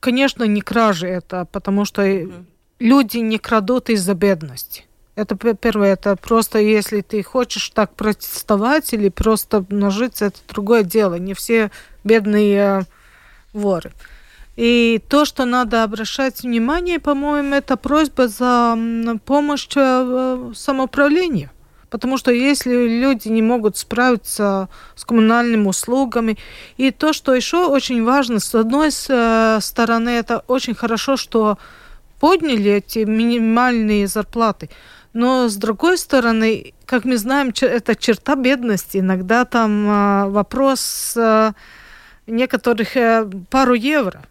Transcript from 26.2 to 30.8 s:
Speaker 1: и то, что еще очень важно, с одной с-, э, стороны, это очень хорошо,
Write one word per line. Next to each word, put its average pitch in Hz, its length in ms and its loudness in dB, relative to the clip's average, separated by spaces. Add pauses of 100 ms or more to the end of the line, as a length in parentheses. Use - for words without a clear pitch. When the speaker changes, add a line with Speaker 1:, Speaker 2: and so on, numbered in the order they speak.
Speaker 1:
и 262 100 2
то, 302 240 0
что 269 220 0
еще 339 340 0
очень 254 340 0
важно, 240 360 2
с - 160 -6
одной 240 360 2
с-, - 220 -6
э, 226 480 2
стороны, 233 480 0
это 233 380 -2
очень 254 260 -2
хорошо, 233 440 -2